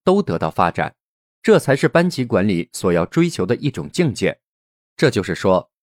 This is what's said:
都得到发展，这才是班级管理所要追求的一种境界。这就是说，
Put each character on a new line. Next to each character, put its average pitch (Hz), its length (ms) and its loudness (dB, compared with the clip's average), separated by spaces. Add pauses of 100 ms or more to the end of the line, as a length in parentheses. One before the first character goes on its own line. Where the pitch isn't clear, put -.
都 190 160 2
得 85 200 -2
到 80 100 -2
发 87 220 0
展， - 240 -6 (480)
这 202 160 6
才 139 160 2
是 156 120 0
班 175 220 2
级 127 160 -4
管 101 220 0
理 85 260 -2
所 92 180 -2
要 85 140 2
追 170 240 0
求 92 160 -4
的 113 100 -2
一 147 140 -4
种 73 220 -8
境 160 200 0
界。 87 280 -4 (560)
这 - 160 2
就 101 100 -2
是 85 140 -6
说， 92 340 0 (140)